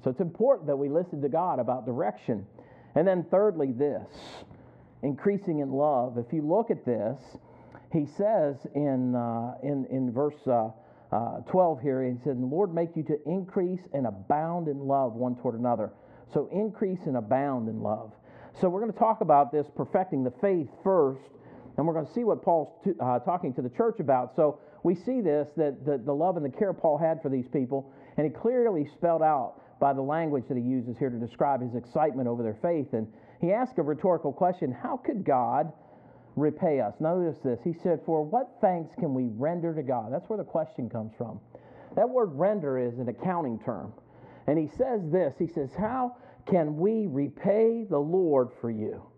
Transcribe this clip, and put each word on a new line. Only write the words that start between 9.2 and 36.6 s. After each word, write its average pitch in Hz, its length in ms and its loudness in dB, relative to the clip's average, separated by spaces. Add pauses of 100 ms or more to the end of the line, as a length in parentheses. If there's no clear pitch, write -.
in, 139 240 -2
in 131 260 -2
verse, 147 340 -2
uh, 117 240 2 (440)
uh, 113 340 -2
twelve 170 320 4
here, 131 220 0
he 127 220 -2
said, 131 160 -2
"The 127 60 -2
Lord 165 280 0
make 170 220 -2
you 156 80 -2
to 147 200 0
increase 180 560 -2 (120)
and 135 140 0
abound 151 600 -2
in 139 120 -4
love 135 340 0
one 123 220 -2
toward 123 180 -4
another." 113 380 0 (400)
So 147 180 0
increase 190 560 -2
and 135 100 -2
abound 127 520 0
in 110 140 -6
love. 107 300 -4 (480)
So 185 80 4
we're 180 120 -2
gonna 226 120 -2
talk 220 280 2
about 143 320 6
this, 147 140 0 (100)
perfecting 135 480 0
the 123 80 -2
faith 180 360 0 (140)
first, 147 400 4 (540)
and 143 100 0
we're 165 80 0
gonna 156 180 -4
see 240 120 -2
what 180 180 2
Paul's 165 260 2 (160)
to, 190 140 0
uh, 123 220 2
talking 175 340 -2
to 147 80 -4
the 123 80 -4
church 226 300 0
about. 127 340 2
So 151 240 4 (240)
we 175 120 4
see 254 260 -2
this, 147 360 2
that 147 280 0
the, 143 140 0
the 135 160 -2
love 175 220 2
and 156 80 -2
the 135 60 -2
care 190 220 0
Paul 151 260 2
had 160 240 0
for 147 60 -2
these 127 200 -2
people, 135 440 -2 (240)
and 151 100 2
he 135 60 -2
clearly 226 540 2
spelled 165 360 0
out 147 380 2 (180)
by 139 140 4
the 135 100 0
language 143 460 0
that 135 80 -2
he 120 60 -2
uses 123 360 -2
here 139 120 0
to 120 80 -6
describe 131 420 0
his 123 140 -6
excitement 131 540 0
over 120 140 -2
their 107 200 -2
faith. 165 300 0
And 110 140 -2 (340)
he 175 120 2
asked 233 260 0
a 170 40 0
rhetorical 156 500 2
question, 170 400 0
"How - 240 -6
could 254 280 -4
God 131 480 2 (640)
repay 151 440 2